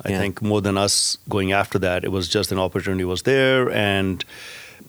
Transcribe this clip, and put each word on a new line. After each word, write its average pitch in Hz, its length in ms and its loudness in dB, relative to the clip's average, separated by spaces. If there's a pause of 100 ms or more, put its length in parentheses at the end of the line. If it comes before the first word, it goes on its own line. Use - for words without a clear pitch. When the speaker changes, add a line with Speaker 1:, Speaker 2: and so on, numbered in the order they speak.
Speaker 1:
I - 60 -4
Speaker 2:
Yeah. 95 80 0
Speaker 1:
think 95 220 -4
more 104 200 2
than 98 160 2
us - 400 0 (120)
going 98 220 0
after 98 280 0
that, 90 240 0
it - 80 -4
was 95 180 -2
just 104 220 0
an 95 80 -2
opportunity 95 460 0
was 90 180 -4
there. 131 480 4
And 98 520 0 (640)